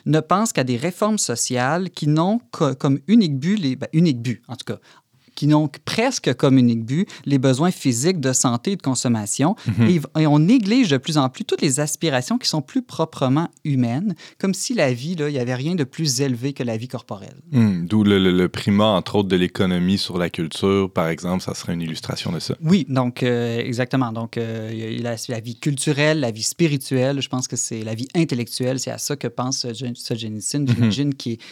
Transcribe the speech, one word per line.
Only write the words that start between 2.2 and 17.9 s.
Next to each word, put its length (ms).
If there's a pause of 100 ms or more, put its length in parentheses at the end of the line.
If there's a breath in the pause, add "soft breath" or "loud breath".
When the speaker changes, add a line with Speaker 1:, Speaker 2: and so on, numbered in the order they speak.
Speaker 1:
co-, 240
comme 240 (100)
unique 300
but, 180
les, 200
ben, 160
unique 280
but, 280
en 80
tout 100
cas, 120 (580 soft breath)
qui 100
n'ont 240 (160)
presque 480
comme 240
unique 260
but 240 (160 loud breath)
les 140
besoins 320
physiques 500
de 140
santé 380
et 40
de 60
consommation. 760 (220 loud breath)
Speaker 2:
Mhm. 100
Speaker 1:
Et, 340
et 40
on 120
néglige 520
de 80
plus 180
en 140
plus 160
toutes 160
les 180
aspirations 560
qui 100
sont 140
plus 220
proprement 680 (160)
humaines, 520 (220 loud breath)
comme 140
si 220
la 180
vie, 220
là, 160
il 20
n'y 60
avait 160
rien 220
de 80
plus 360
élevé 320
que 100
la 140
vie 120
corporelle. 480 (160)
Speaker 2:
Hmm, 340
d'où 180